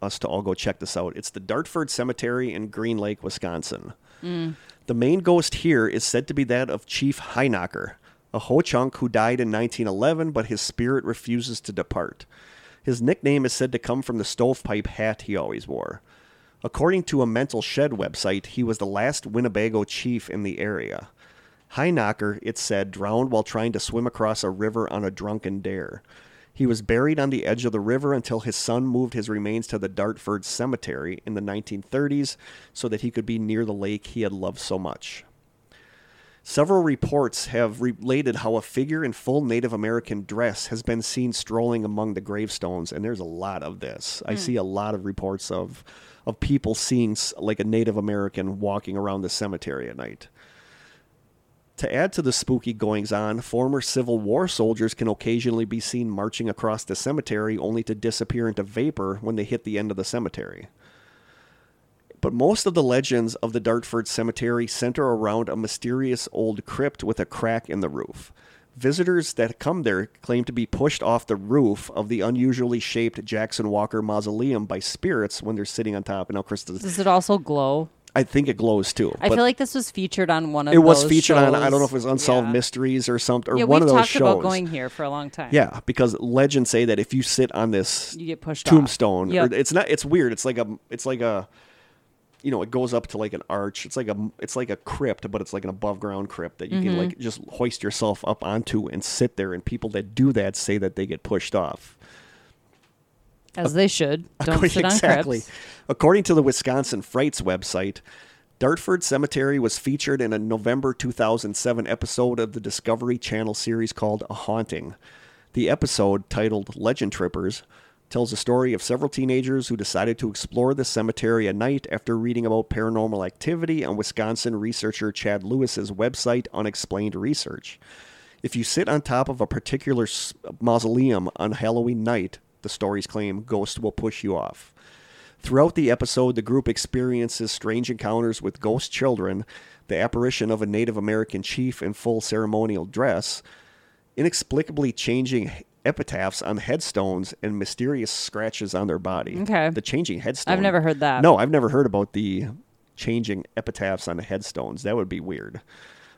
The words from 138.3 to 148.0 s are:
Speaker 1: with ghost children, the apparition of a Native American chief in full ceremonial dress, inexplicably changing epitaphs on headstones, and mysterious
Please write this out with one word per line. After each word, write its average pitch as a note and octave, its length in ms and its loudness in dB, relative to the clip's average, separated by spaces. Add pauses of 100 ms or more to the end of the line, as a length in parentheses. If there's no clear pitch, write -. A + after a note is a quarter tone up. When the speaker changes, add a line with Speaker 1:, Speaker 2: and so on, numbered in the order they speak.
Speaker 1:
with C#3 200 -6
ghost A2+ 300 0
children, G2+ 540 0 (440)
the F2+ 100 0
apparition A#2+ 520 0
of A2 120 0
a G#2 40 0
Native G#2+ 300 0
American G#2+ 460 -2
chief - 400 -4
in F#2+ 100 -2
full A2+ 300 -2
ceremonial G#2+ 640 0
dress, G#2+ 560 -2 (760)
inexplicably C#3+ 760 0
changing B2+ 580 -2 (340)
epitaphs F#2+ 560 -2
on G#2 160 -4
headstones, G2 840 -4
and G#2 160 -4
mysterious A#2+ 520 -4